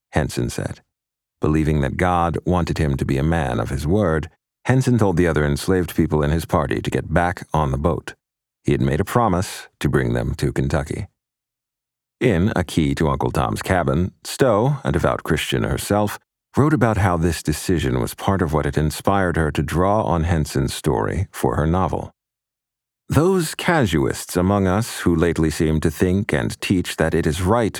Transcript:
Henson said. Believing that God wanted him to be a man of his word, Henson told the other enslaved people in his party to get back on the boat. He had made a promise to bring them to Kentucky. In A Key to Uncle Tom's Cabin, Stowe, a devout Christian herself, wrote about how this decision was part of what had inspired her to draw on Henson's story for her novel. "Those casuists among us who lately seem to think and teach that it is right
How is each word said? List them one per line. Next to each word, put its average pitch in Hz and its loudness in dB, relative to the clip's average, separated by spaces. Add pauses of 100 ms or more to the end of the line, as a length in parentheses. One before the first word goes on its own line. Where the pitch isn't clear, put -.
(120)
Henson 67 -2
said. - -8 (600)
Believing 76 2
that 67 -2
God 85 0
wanted 87 0
him 71 0
to - -4
be 69 0
a 67 0
man 76 0
of 57 -4
his 69 -4
word, 85 0 (360)
Henson 127 2
told 95 2
the 87 4
other 78 2
enslaved 82 0
people 78 2
in 73 2
his 80 0
party - 0
to 78 -6
get - -2
back 87 0
on 76 0
the 67 -2
boat. 76 -2 (500)
He 71 0
had - 0
made 67 0
a - -2
promise 101 -2 (120)
to 78 0
bring 65 0
them 60 -2
to 65 -2
Kentucky. 69 -4 (1120)
In 87 2
A 90 0
Key 73 0
to 76 0
Uncle 65 -2
Tom's 55 -2
Cabin, 85 0 (120)
Stowe, 131 2
a - 0
devout - 0
Christian 67 -2
herself, 101 -2 (360)
wrote 127 4
about 107 2
how 92 2
this 82 0
decision 71 0
was 57 -4
part 95 0
of 73 0
what 73 2
had 71 -4
inspired 85 0
her 80 0
to 78 -2
draw 98 0
on 80 0
Henson's 73 -2
story 53 -2
for 62 -2
her 76 0
novel. 85 -2 (960)
"Those 170 2
casuists 85 0
among 95 2
us 98 -2
who 87 2
lately 80 2
seem 78 0
to 82 0
think 95 0
and 62 -2
teach - -2
that 82 0
it 82 0
is 80 -2
right 107 0